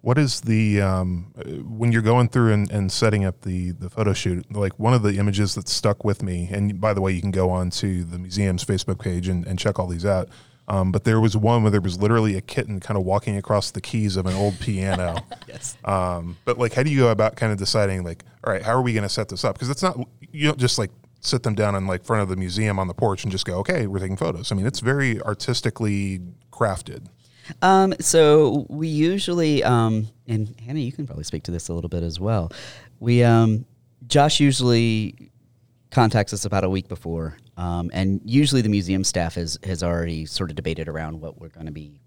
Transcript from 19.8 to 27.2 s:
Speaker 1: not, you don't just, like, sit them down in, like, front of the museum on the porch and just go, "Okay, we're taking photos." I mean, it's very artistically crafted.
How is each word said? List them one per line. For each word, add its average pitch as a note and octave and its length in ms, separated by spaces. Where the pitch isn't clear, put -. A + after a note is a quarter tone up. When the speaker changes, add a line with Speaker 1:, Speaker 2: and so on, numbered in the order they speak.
Speaker 1:
not, F3+ 160
you D3+ 160
don't D3+ 100
just, A#2+ 220
like, G#2 100
sit - 240
them A2+ 120
down G#2 200
in, F#2+ 120
like, F#2 180
front G#2+ 180
of F#2+ 60
the F#2 80
museum F#2+ 420
on F#2+ 80
the E2+ 60
porch G2 300
and G#2+ 80
just F#2 140
go, F2+ 120
"Okay, A#2 280
we're G2 140
taking F#2+ 180
photos." E3 340
I G#2+ 40
mean, G2 100
it's C3 140
very C3 420
artistically G2+ 1000
crafted. - 540